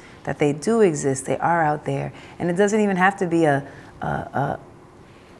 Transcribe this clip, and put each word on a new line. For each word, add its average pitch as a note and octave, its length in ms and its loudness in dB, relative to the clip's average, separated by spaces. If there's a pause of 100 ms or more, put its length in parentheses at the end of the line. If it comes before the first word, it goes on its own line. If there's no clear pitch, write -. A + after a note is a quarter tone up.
(240)
that D3 160 -6
they D3 120 4
do G#3+ 280 0
exist, D3 440 2
they C#3+ 140 -2
are E3+ 240 0
out D3+ 220 0
there. C#3 280 -4 (260)
And F3 120 -2
it F3 40 -2
doesn't G#3 260 2
even G3+ 160 2
have F#3+ 220 2
to F#3+ 80 0
be E3 180 2
a, C#3 220 2 (360)
a, - 40 -6
a, - 540 -4 (800)